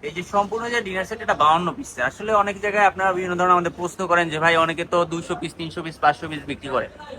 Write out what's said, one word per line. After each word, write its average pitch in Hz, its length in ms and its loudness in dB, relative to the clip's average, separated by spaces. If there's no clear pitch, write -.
এই 151 100 -8
যে 175 120 -8
সম্পূর্ণ 208 460 -2
যে 240 120 0
ডিনার 190 240 -4
সেট, 220 160 -10
এটা 214 120 0
বাউন্ন 160 400 4
পিস। 127 260 -12
আসলে 202 340 -2
অনেক 202 280 2
জায়গায় 208 240 2
আপনারা 185 280 2
বিভিন্ন 180 220 -2
ধরনের 180 160 4
আমাদের 175 200 4
প্রশ্ন 175 360 -6
করেন 170 220 4
যে, 151 100 -2
"ভাই, 165 180 4
অনেকে 165 280 2
তো 175 200 2
দুইশো 165 300 -6
পিস, 165 220 -8
তিনশো 165 260 -8
পিস, 160 140 -10
পাঁচশো 151 300 2
পিস 151 200 -8
বিক্রি 139 220 -8
করে।" 117 200 -2